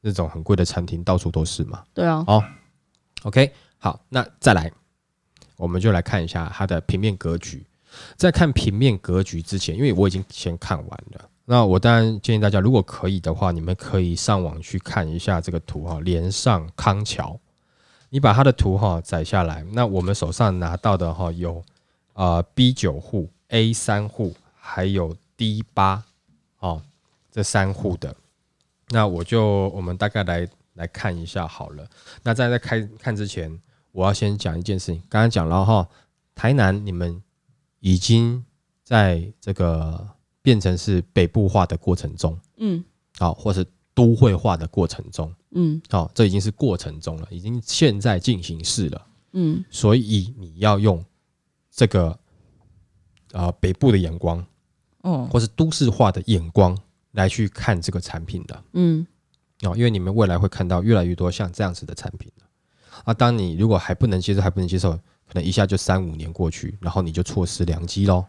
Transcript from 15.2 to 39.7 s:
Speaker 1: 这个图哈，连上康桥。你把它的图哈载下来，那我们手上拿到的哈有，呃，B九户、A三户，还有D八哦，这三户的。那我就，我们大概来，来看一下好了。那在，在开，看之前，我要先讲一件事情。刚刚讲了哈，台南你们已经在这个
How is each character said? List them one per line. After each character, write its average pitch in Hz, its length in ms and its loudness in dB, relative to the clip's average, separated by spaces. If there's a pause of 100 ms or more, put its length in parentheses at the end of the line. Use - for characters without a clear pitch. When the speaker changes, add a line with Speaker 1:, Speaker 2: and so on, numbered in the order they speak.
Speaker 1:
这 87 100 -8
个 85 100 -4
图 78 240 -12
哈， 85 160 -8
连 87 300 -2
上 90 440 -2
康 104 280 0
桥。 - 360 -8 (720)
你 139 80 -2
把 131 120 6
它 127 120 6
的 135 80 6
图 95 260 2
哈 92 240 0
载 82 220 -4
下 92 200 0
来， 80 280 -6
那 120 140 0
我 98 160 -2
们 95 140 -2
手 80 160 -4
上 98 280 2
拿 85 180 -4
到 101 180 0
的 85 180 -2
哈 85 180 -4
有， 85 320 -6 (500)
呃 87 280 2 (140)
，B 127 160 4
九 82 280 -2
户、 85 300 -6 (200)
A 113 240 2
三 104 340 -2
户， 98 280 -6 (200)
还 - 300 -6
有 90 300 -2 (200)
D 110 280 -4 (100)
八 98 300 0 (560)
哦， 82 220 -4 (500)
这 104 120 -4
三 98 300 0
户 92 240 -4
的。 - 180 -10 (720)
那 113 180 2
我 85 160 -2
就， 101 460 2
我 95 120 -8
们 90 160 -6
大 107 120 -2
概 104 140 -2
来， 87 240 -2 (260)
来 85 140 -10
看 90 280 -6
一 82 100 -10
下 85 220 -8
好 78 220 -14
了。 73 160 -16 (380)
那 117 100 0
在， 120 160 0
在 120 80 2
开， 113 240 -2 (180)
看 113 160 -6
之 104 120 -6
前， 80 320 -10 (320)
我 92 140 -2
要 98 80 4
先 104 220 -2
讲 92 220 -4
一 87 60 -6
件 95 160 -4
事 - 80 -10
情。 85 80 -4 (120)
刚 107 140 2
刚 113 80 4
讲 87 180 0
了 90 160 2
哈， 101 240 4 (460)
台 117 180 0
南 101 320 2
你 101 80 -8
们 87 300 -6 (580)
已 92 160 2
经 117 480 2 (400)
在 95 560 2
这 98 140 -6
个 85 560 -2 (320)